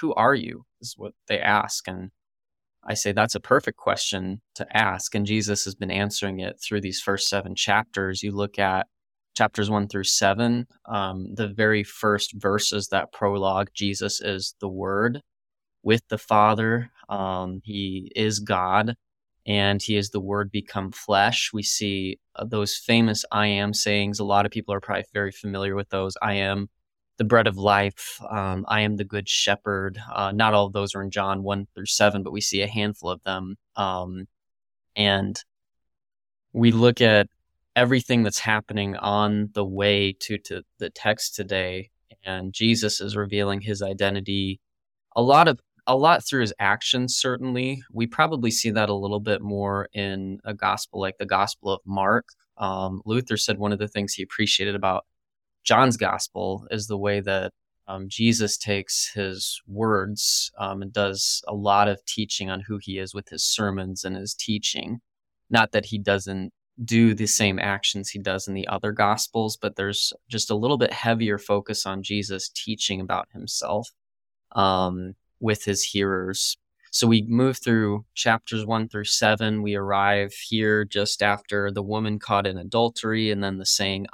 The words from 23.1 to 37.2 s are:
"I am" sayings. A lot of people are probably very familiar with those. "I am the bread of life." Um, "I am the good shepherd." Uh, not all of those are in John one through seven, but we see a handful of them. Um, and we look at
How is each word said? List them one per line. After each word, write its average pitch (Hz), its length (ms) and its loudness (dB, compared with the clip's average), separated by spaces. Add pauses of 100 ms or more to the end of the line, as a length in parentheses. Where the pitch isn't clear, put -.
"I 104 160 2
am" 101 260 0
sayings. 101 460 0
A 107 60 -4
lot 101 220 4
of - 60 -8
people 104 220 -4
are 98 60 -2
probably 98 240 -4 (100)
very 98 180 -2
familiar 98 440 -4
with 101 140 -4
those. 95 300 -4
"I 101 140 -2
am 98 340 -2 (480)
the 123 80 0
bread 110 220 6
of 98 100 0
life." 101 720 2
Um, 95 400 -4
"I 107 120 2
am 104 160 2
the 101 80 -4
good 101 240 -6
shepherd." 98 680 -2 (140)
Uh, 98 200 -2
not 107 220 4
all 101 120 6
of 98 60 -6
those 101 240 -2
are 98 60 -6
in 98 100 -8
John 98 320 -2
one 98 300 -4
through 95 120 -10
seven, 104 380 4
but - 80 -8
we 104 80 -4
see 98 220 0
a 101 40 0
handful 104 440 -4
of 87 120 -8
them. 92 340 -6 (200)
Um, 92 500 -4 (720)
and 98 440 2 (1120)
we 117 200 8
look 117 280 6
at 107 280 6 (480)